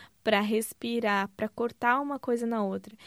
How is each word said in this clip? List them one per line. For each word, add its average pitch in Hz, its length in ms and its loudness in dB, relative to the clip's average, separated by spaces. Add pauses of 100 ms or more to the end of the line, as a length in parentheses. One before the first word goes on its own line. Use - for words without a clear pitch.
(240)
pra 214 160 4
respirar, 214 960 0
pra 214 140 -2
cortar 240 500 0
uma 285 200 -4
coisa 240 260 -2
na 226 180 0
outra. 190 320 -4 (120)